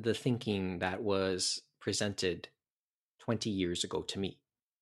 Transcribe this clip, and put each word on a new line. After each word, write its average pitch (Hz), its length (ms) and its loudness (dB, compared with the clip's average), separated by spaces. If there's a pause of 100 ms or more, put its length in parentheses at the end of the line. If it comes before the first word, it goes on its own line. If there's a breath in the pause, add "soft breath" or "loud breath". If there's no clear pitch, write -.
the 110 140 2
thinking 101 640 0
that 92 240 0
was 95 580 2 (200)
presented 98 680 -2 (720)
twenty 113 320 0
years 90 320 0
ago - 200 -2
to - 180 -6
me. 92 180 -2 (440)